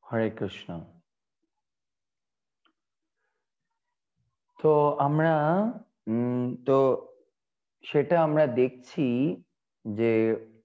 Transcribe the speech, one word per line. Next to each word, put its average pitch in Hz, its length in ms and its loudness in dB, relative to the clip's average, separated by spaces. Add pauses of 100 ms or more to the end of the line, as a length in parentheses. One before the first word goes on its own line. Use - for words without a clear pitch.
(120)
হরে 113 180 0
কৃষ্ণ। 92 520 -10 (3750)
তো 147 380 4
আমরা, 156 640 2 (440)
উম, 123 480 -2 (100)
তো 135 420 0 (760)
সেটা 165 400 0
আমরা 151 240 2
দেখছি 127 880 -2 (500)
যে 113 500 0 (300)